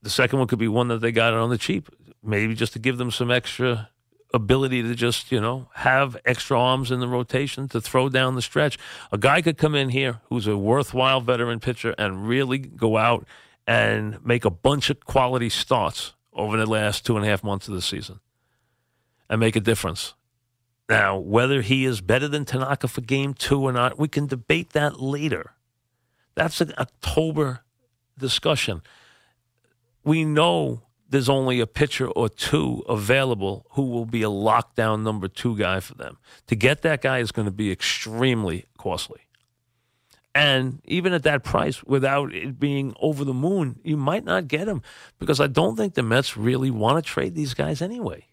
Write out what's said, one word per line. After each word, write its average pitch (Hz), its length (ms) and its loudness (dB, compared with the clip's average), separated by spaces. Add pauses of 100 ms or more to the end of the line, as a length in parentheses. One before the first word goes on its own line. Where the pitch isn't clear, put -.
The 104 80 -12
second 135 300 2
one 123 80 2
could 110 120 0
be 113 80 2
one 120 220 2
that 117 120 -2
they 117 100 0
got 113 220 4
on 113 160 2
the 120 80 0
cheap, 180 320 -4 (340)
maybe 110 320 0
just 113 180 -4
to 120 60 -10
give 123 180 -2
them 123 120 -4
some 120 220 -2
extra 120 580 -2 (440)
ability 127 500 2
to 117 100 -2
just, 117 380 -2
you 123 100 2
know, 123 340 -4
have 131 500 2
extra 123 340 0
arms 127 320 2
in 127 80 -2
the 123 80 -2
rotation 131 640 -2
to 113 120 -4
throw 131 280 0
down 131 260 2
the 123 60 -4
stretch. 151 360 0 (340)
A 101 60 -2
guy 139 240 6
could 165 160 0
come 151 160 2
in 139 160 0
here 127 300 0 (100)
who's 120 160 -2
a 107 120 2
worthwhile 127 640 2
veteran 120 380 0
pitcher 117 380 -4
and 98 300 -2
really 131 320 0
go 113 380 0
out 117 280 2 (400)
and 110 580 0
make 120 220 2
a 104 60 6
bunch 139 380 0
of 147 160 -4
quality 123 440 2
starts - 640 -2 (200)
over 107 240 -2
the 110 120 2
last 107 360 0
two 117 100 2
and 104 100 0
a 110 40 2
half 98 140 0
months 98 240 -4
of 107 60 -8
the 90 80 -4
season 98 380 -8 (1120)
and 113 100 0
make 113 160 4
a 113 60 2
difference. 98 520 -2 (760)
Now, 101 280 2
whether 120 440 2
he 131 240 2
is 117 160 -2
better 123 260 2
than 143 180 -2
Tanaka 135 420 -2
for 127 140 -6
game 139 320 -2
two - 280 0
or 135 100 0
not, 123 260 0
we 151 100 0
can 143 200 -2
debate 139 460 -4
that 147 280 0
later. 135 520 -4 (840)
That's 160 260 0
an 151 160 -2
October 147 840 -2 (560)
discussion. 127 640 -2 (1200)
We 156 220 2
know 151 580 2 (260)
there's 135 200 2
only 131 300 2
a 113 60 2
pitcher 135 420 -2
or 110 220 0
two - 580 -2
available 104 840 0
who 143 120 0
will 120 220 -4
be 113 160 -2
a 107 80 0
lockdown 110 720 0
number 107 260 -2
two 113 300 -4
guy 95 220 0
for - 160 -12
them. - 220 -14 (300)
To 120 80 0
get 127 280 2
that 156 180 0
guy 131 180 0
is 113 120 -2
gonna 104 200 -2
be 101 200 -2
extremely 110 960 -2 (120)
costly. - 440 -6 (1120)
And 135 480 2
even 180 300 0
at 151 100 0
that 147 200 2
price, - 400 -2
without 135 500 0
it 120 260 -8
being 139 400 -2
over 143 240 -2
the 135 100 -2
moon, 147 500 -2
you 151 140 -2
might 147 280 -2
not 175 220 0
get 156 200 -2
him 190 140 -4 (360)
because 135 220 0
I 143 80 4
don't 175 300 2
think 208 160 0
the 127 100 0
Mets 120 320 0
really 127 340 0
wanna 120 320 2
trade 151 320 -4
these 147 200 -4
guys 147 280 -2
anyway. 180 520 -8